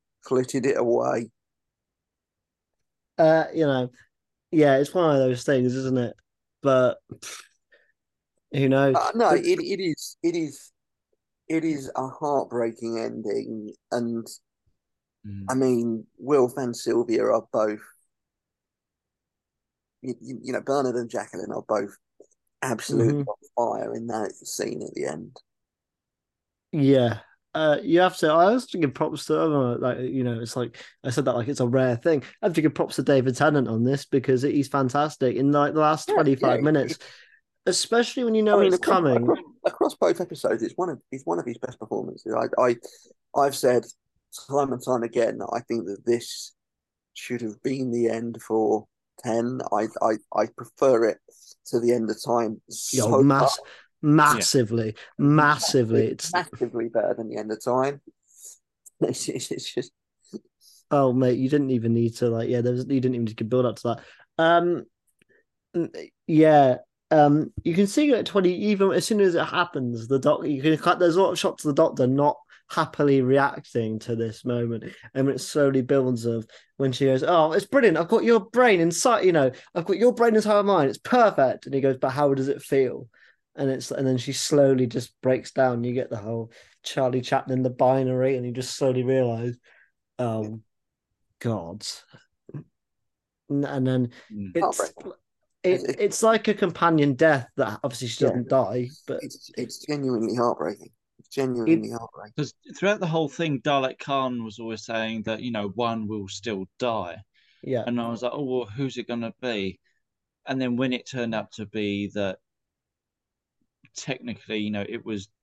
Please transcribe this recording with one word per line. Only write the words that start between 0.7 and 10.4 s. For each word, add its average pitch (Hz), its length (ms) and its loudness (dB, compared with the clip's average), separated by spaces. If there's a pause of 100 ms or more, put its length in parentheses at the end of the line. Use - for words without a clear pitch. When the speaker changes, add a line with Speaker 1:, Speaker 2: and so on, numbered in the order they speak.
Speaker 1:
away. 120 540 0 (1900)
Speaker 2:
Uh, 160 360 6
you 160 140 0
know, 127 240 0 (640)
yeah, 147 260 6
it's 143 160 0
one 170 160 4
of 139 80 4
those 127 260 2
things, 127 300 2
isn't 131 240 -2
it? 120 160 -2 (480)
But, 131 360 4 (140)
pff, - 280 -16 (1120)
who 135 160 2
knows? 135 280 4
Speaker 1:
Uh, - 180 0
no, 226 160 4
Speaker 2:
But - 140 4
Speaker 1:
it, 180 160 2
it 190 220 -4
is, - 400 -6
it 170 140 0
is, 156 360 -8 (760)